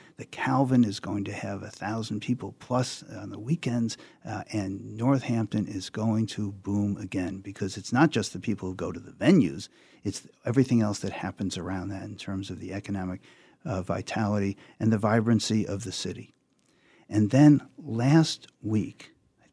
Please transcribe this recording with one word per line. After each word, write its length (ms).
the 80
Calvin 580
is 160
going 240
to 80
have 300
a 80
thousand 500
people 380
plus 460
on 260
the 80
weekends, 580
uh, 200
and 460
Northampton 680
is 220
going 380
to 260
boom 460
again, 400
because 400
it's 140
not 180
just 240
the 40
people 300
who 60
go 180
to 80
the 120
venues, 580
it's 240
everything 340
else 200
that 120
happens 460
around 320
that 140
in 120
terms 320
of 100
the 140
economic, 480
uh, 160
vitality 720
and 120
the 60
vibrancy 680
of 180
the 80
city. 400
And 220
then 480
last 720
week, 500
I 100